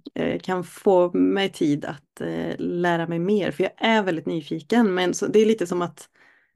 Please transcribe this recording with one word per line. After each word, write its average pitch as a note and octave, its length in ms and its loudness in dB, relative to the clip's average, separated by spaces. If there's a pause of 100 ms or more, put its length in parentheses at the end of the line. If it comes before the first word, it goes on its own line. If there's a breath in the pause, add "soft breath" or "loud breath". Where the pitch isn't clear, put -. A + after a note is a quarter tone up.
(140)
eh, E3 260 -4
kan F#3 240 -4
få F3+ 480 2
mig F#3+ 400 2
tid D3 320 -2
att, - 360 -14
eh, E3 380 -6
lära F3 480 -2
mig E3+ 120 -4
mer. F#3 320 0
För - 140 -4
jag - 120 -2
är A3 260 2
väldigt E3+ 240 -4
nyfiken, F3+ 680 0
men F3+ 200 0
så, - 120 -2
det G3 120 4
är G#3+ 80 6
lite A3 200 2
som F3 160 -2
att - 260 -8 (480 soft breath)